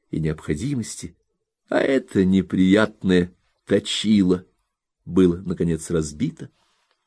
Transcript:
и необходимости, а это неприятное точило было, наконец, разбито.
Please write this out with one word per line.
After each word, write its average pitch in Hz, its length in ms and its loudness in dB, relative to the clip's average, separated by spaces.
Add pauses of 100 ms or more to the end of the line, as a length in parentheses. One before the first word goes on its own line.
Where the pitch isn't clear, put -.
(120)
и - 80 -4
необходимости, 85 960 -6 (540)
а - 100 0
это 247 460 0
неприятное 92 1080 2 (320)
точило 101 800 0 (600)
было, 87 320 2
наконец, 87 520 -4
разбито. 80 600 -6 (580)